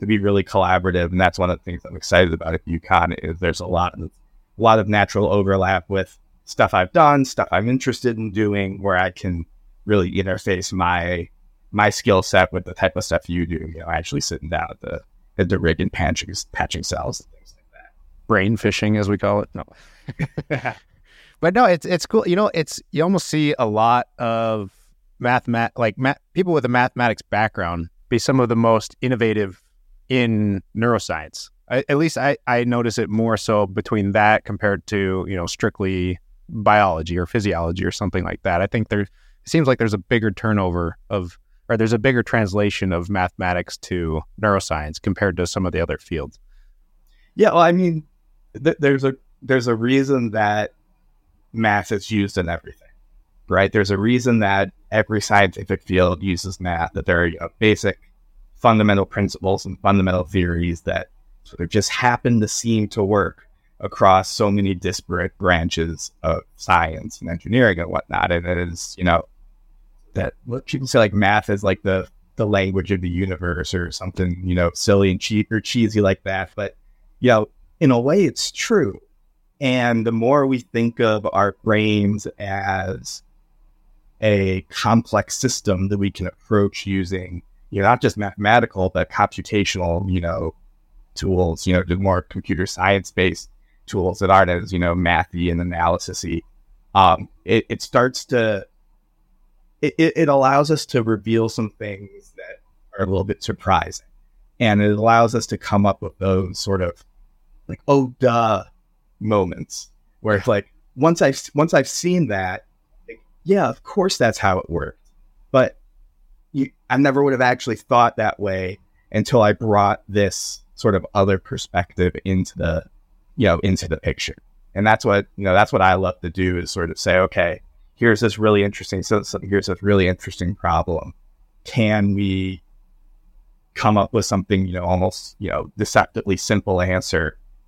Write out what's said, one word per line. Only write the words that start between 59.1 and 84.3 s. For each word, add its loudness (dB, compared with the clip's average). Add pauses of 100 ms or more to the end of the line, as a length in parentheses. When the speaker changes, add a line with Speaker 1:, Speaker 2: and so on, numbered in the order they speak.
Speaker 1:
and -12
fundamental 2
theories -2
that -6 (380)
sort -16
of -6
just 0
happen 2
to 0
seem -2
to -4
work 0 (320)
across 4
so 0
many 0
disparate -6
branches 0 (120)
of -2 (160)
science -6
and -12
engineering 0
and -8
whatnot. -4
And -4
it -4
is, -8
you -4
know, 2 (880)
that -6 (100)
what -10
people -6
say, 2
like, 4
math 2
is -2
like -2
the, 0 (300)
the 0
language 0
of 0
the -4
universe -4
or -4
something, -4
you 0
know, 2
silly 4
and 0
cheap -2
or -2
cheesy 0
like 0
that. -6
But, -8 (460)
you 4
know, 4 (320)
in 4
a 2
way 2
it's -4
true. -2 (600)
And 0
the 0
more 2
we 0
think -2
of 2
our 0
brains 2 (100)
as -6 (1000)
a 2